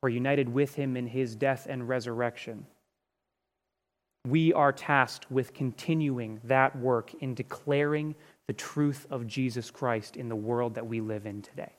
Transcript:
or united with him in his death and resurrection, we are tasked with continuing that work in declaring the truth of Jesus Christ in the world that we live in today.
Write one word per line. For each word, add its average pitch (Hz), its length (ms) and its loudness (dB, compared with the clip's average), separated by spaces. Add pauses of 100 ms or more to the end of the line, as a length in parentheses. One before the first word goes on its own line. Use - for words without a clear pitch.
or 131 60 2
united 131 400 2
with 139 240 2
him 135 240 -2
in 123 80 -4
his 120 300 -2
death 135 340 0
and 127 180 -6
resurrection, 117 760 -4 (1600)
we 160 260 6
are 143 200 6
tasked - 580 2
with 127 240 0
continuing 123 920 -2
that 131 320 4
work 123 440 2
in 131 160 -4
declaring 147 800 0 (320)
the - 60 -4
truth 143 580 -2
of 120 160 -6
Jesus 120 420 -2
Christ 117 480 -2
in 123 100 -8
the 113 80 -4
world 117 380 0
that 113 140 -6
we 113 140 -2
live 107 260 -4
in 101 160 -8
today. - 360 -12